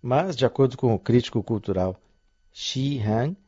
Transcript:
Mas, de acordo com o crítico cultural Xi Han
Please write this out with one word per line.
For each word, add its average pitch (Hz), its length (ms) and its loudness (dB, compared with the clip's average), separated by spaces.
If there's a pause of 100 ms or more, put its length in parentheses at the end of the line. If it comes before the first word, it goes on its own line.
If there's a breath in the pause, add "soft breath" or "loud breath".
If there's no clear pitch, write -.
Mas, 143 360 0
de 127 100 2
acordo 127 300 2
com 117 180 2
o 98 40 -2
crítico 120 440 2
cultural 95 580 -2 (520)
Xi 135 500 -4
Han 113 320 -2 (140)